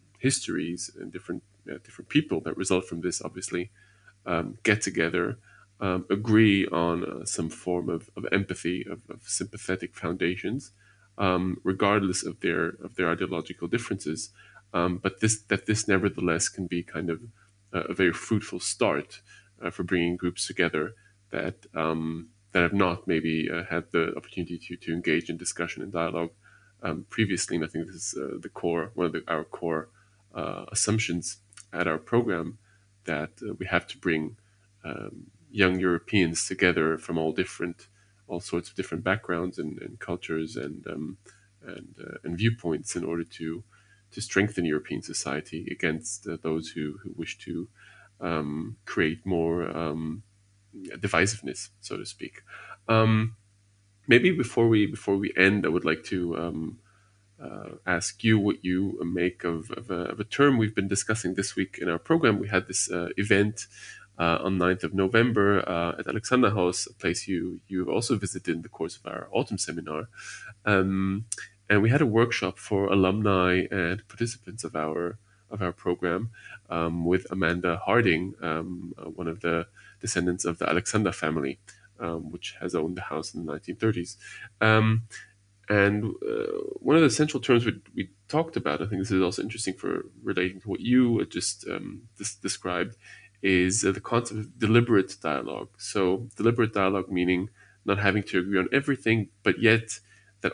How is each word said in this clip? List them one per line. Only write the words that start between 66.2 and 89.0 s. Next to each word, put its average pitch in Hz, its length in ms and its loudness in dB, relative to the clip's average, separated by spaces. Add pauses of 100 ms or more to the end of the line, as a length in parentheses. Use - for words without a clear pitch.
a - 60 -20
place - 320 -2
you, 90 400 -4
you 92 140 -2
have 95 80 -2
also - 280 0
visited 92 380 -4
in 82 80 -4
the 85 60 -16
course - 280 -8
of - 140 -14
our - 220 -8
autumn 110 260 -2
seminar. 78 500 -6 (560)
Um, 95 600 2 (440)
and 101 140 6
we 113 80 6
had 139 100 4
a 151 60 6
workshop 110 520 2
for 98 280 0
alumni 95 840 4
and 92 340 -2
participants 117 560 -8
of 82 140 -8
our, 85 420 -2 (320)
of 104 120 -8
our 87 100 -2
program, 90 580 -2 (400)
um, 82 340 -2
with 87 260 2
Amanda 87 540 0
Harding, 98 560 2
um, 85 560 -6
uh, - 140 -12
one 85 160 -8
of 82 140 -6
the 85 260 0 (340)
descendants 90 440 0
of 85 140 -2
the - 100 0
Alexander 104 440 2
family, 76 460 -2 (400)
um, 82 320 -6
which - 300 -12
has 87 140 -4
owned 85 220 -2
the 92 60 -8
house 78 320 -8
in 85 100 -8
the 76 80 -6
nineteen - 240 -8
thirties. 101 400 0 (440)
Um, 110 420 6 (680)
and, 104 460 4 (140)
uh, 50 300 -2 (220)
one 143 160 6
of 165 60 10
the 139 80 8
central 147 300 2
terms 120 240 6
we, 107 160 0 (140)
we 104 160 -4 (180)
talked 165 280 0
about, 76 260 0
I 92 40 -2
think 104 140 -2